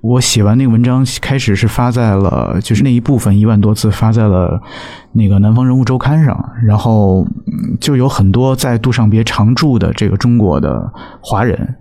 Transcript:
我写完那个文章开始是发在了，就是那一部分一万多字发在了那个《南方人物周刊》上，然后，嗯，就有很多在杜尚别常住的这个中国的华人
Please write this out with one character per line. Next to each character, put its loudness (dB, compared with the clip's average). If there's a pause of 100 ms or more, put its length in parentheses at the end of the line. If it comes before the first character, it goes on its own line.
我 0
写 0
完 2
那 2
个 2
文 2
章 2 (160)
开 -4
始 0
是 0
发 0
在 0
了， 0
就 -2
是 2
那 2
一 2
部 0
分 0
一 4
万 2
多 2
字 0
发 0
在 2
了 0 (520)
那 2
个 2
《南 4
方 2
人 2
物 2
周 0
刊》 0
上， -2 (120)
然 2
后， 2 (220)
嗯， -6
就 0
有 2
很 2
多 2
在 -2
杜 0
尚 2
别 2
常 0
住 0
的 -2
这 -2
个 0
中 0
国 2
的 -4 (280)
华 -4
人 -4